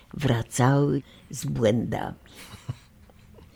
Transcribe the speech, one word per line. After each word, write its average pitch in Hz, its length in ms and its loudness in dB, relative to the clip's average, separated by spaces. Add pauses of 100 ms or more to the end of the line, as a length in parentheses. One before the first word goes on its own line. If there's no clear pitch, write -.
(140)
wracały 135 880 2 (280)
z - 140 -10
błędami. 120 720 0 (1400)